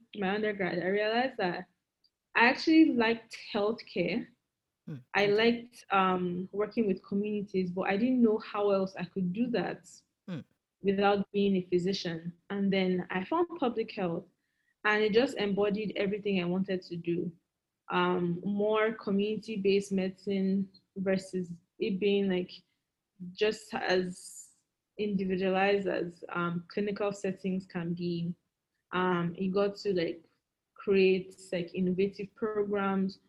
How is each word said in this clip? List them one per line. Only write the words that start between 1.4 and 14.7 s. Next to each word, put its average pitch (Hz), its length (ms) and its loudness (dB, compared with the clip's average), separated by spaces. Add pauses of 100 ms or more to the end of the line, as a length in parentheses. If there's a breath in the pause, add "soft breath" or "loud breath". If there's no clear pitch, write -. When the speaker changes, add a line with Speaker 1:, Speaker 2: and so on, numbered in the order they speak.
Speaker 1:
I 233 120 8
actually 311 500 6
liked 233 400 0 (180)
healthcare. 208 720 -2 (600)
Speaker 2:
Hmm, 156 100 -10 (180)
Speaker 1:
I 196 100 4
Speaker 2:
okay. 202 80 2
Speaker 1:
liked, 233 600 0
um, 185 600 0
working 208 340 0
with 185 200 -2
communities, 202 640 -2
but 185 120 -4
I 196 140 0
didn't 247 260 2
know 220 160 4
how 208 320 -2
else 190 280 0
I 180 60 -6
could 180 280 -4
do 240 180 -2
that 180 380 -4 (380)
Speaker 2:
Hmm. 170 140 -10 (420)
Speaker 1:
without 202 500 2
being 202 240 2
a 180 140 0
physician. 175 640 -2 (160)
And 196 240 0
then 185 380 2
I 185 140 -4
found 349 240 0 (100)
public 226 340 -2
health, 180 340 -4 (580)